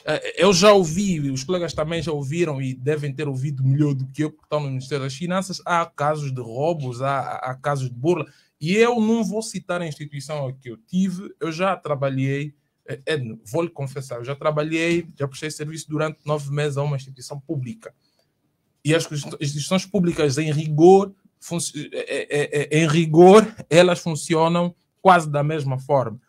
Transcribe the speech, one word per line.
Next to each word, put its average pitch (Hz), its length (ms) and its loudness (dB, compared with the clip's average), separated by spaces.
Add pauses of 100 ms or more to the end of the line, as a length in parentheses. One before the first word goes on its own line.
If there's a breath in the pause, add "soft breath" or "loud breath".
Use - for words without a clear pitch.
é, - 380 -2
eu 202 80 6
já 196 220 8
ouvi, 170 560 2
os 131 140 -4
colegas 175 280 -4
também 165 300 -4
já 165 100 -4
ouviram 147 480 -2
e 131 140 -4
devem 143 400 -4
ter 143 140 -6
ouvido 135 360 -4
melhor 143 300 2
do 131 140 -4
que 151 160 -6
eu, 151 80 -4
porque - 140 -20
estão 151 140 -2
no 143 100 -6
Ministério 131 340 -6
das 135 100 -8
Finanças, 180 540 -6
há 170 180 2
casos 147 480 -4
de 127 80 -6
roubos, 127 600 -4
há, 139 160 -2
há, - 320 -8
há 131 40 -8
casos 135 340 -4
de 120 60 -14
burla, 156 300 0 (340 soft breath)
e 165 160 -2
eu 233 240 4
não 220 240 2
vou 208 200 -6
citar 180 380 -6
a 165 60 -6
instituição 147 720 -8
que 120 120 -16
eu 110 60 -14
tive, 185 640 -4
eu 160 120 -4
já 180 260 -2
trabalhei, 139 800 -4 (320)
é, - 180 -10
é, 131 160 -2 (240)
vou-lhe 165 240 -2
confessar, 135 480 -10
eu 120 80 -10
já 139 100 -8
trabalhei, 160 800 -2
já 139 120 -4
prestei 147 240 -8
serviço 156 360 -10
durante 151 380 -4
nove 143 260 -4
meses 147 240 -2
a 139 60 -2
uma 143 140 -2
instituição - 440 -12
pública. 156 540 -10 (880)
E 151 120 2
as 165 120 0 (320)
instituições 151 460 -4
públicas, 165 540 0
em 156 120 -2
rigor, 165 600 6 (260)
funci-, 170 540 -8
é, 127 60 -8
é, 120 320 -6
é, 147 320 -2
é, 151 200 2
em 160 40 2
rigor, 170 580 8 (240)
elas 175 300 6
funcionam 170 760 0 (260)
quase 175 300 6
da 143 140 -2
mesma 143 340 -2
forma. 123 520 0